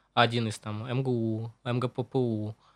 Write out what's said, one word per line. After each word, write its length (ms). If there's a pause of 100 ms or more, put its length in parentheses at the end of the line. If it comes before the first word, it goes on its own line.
(120)
один 340
из 120
там 280
М 160
Г 80
У, 420 (120)
М 160
Г 80
П 160
П 140
У, 360 (220)